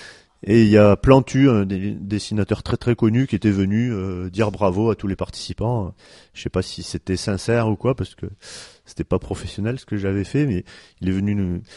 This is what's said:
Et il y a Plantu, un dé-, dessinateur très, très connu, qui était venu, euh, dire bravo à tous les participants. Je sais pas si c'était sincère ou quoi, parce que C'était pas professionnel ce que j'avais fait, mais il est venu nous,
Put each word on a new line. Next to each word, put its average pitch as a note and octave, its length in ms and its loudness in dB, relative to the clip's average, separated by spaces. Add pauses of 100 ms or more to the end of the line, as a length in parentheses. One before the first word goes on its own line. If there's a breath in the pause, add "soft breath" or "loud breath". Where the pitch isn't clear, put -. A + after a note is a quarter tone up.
(460 loud breath)
Et A#2 140 6
il A2 80 8
y G#2 80 8
a G#2 180 8
Plantu, C3+ 540 4
un G#2+ 160 4
dé-, G2 340 -4
dessinateur G#2 640 -4
très, - 140 -4
très A#2+ 180 0
connu, A#2 320 2
qui - 80 -2
était G#2+ 160 2
venu, G2+ 440 0
euh, F#2 340 -6
dire G#2 220 -2
bravo G2 400 0
à G2+ 40 0
tous - 120 -8
les F#2+ 100 -2
participants. G2 800 -6 (400 soft breath)
Je - 80 -16
sais - 80 -8
pas F#2 100 -2
si - 220 -8
c'était - 340 -6
sincère A2 540 -2
ou G2+ 60 -2
quoi, B2+ 180 -2
parce F#2 200 -8
que - 120 -12 (600 loud breath)
C'était - 180 -10
pas F#2 140 -2
professionnel G#2 640 -8
ce - 60 -20
que A2 100 -6
j'avais G2 280 -4
fait, C#3+ 200 -2
mais F#2+ 200 -2 (360 loud breath)
il F#2 80 -4
est F#2 40 0
venu G2+ 220 -2
nous, F#2 280 -4 (140 loud breath)